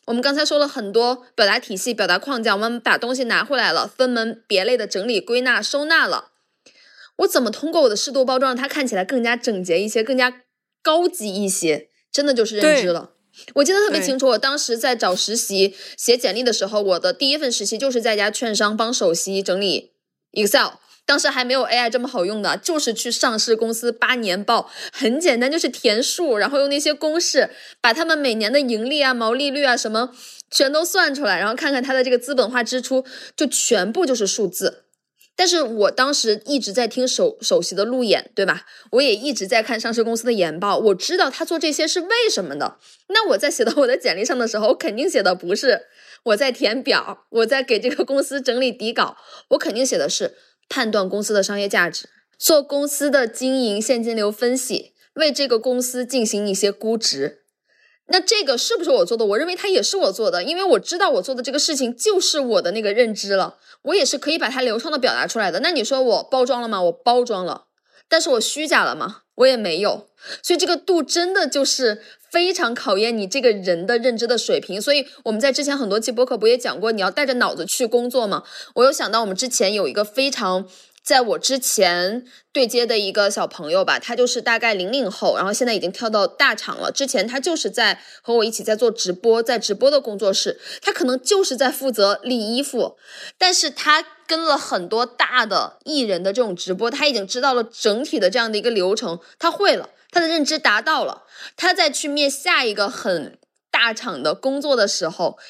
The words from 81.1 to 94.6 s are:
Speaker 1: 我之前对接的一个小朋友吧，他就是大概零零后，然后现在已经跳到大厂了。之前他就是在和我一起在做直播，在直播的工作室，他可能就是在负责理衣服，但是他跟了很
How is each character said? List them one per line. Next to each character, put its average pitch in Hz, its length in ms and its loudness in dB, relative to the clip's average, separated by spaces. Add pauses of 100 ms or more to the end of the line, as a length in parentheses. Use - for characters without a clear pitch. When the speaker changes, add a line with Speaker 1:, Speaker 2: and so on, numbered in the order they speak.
Speaker 1:
我 202 180 0
之 262 200 -2
前 190 640 0 (280)
对 262 140 2
接 240 180 0
的 226 140 0
一 196 140 -2
个 202 180 2
小 196 160 -2
朋 156 240 -12
友 190 140 2
吧， 139 160 0
他 240 160 -8
就 247 100 4
是 240 160 -4
大 233 160 0
概 226 160 0
零 185 160 -4
零 254 180 -2
后， 175 280 0
然 165 100 -2
后 202 60 -2
现 233 120 0
在 233 100 0
已 190 40 -2
经 175 140 -4
跳 226 180 -6
到 202 160 2
大 - 300 2
厂 - 240 -10
了。 - 100 -4
之 269 160 -2
前 226 200 0
他 247 120 -6
就 330 160 -2
是 233 160 -4
在 214 320 0 (180)
和 233 140 -2
我 226 100 4
一 226 60 -2
起 220 140 -8
在 220 100 0
做 226 160 2
直 190 220 -4
播， 226 280 2
在 240 160 0
直 208 160 -4
播 233 160 2
的 285 120 4
工 214 180 -6
作 196 140 2
室， - 260 -2 (240)
他 403 100 2
可 - 120 -2
能 254 140 0
就 392 260 2
是 262 120 -2
在 269 140 2
负 269 220 -2
责 202 320 2
理 233 320 -2
衣 269 40 0
服， 254 360 -4 (420)
但 370 160 4
是 320 160 0
他 302 340 2 (220)
跟 330 160 -2
了 302 160 2
很 185 300 -4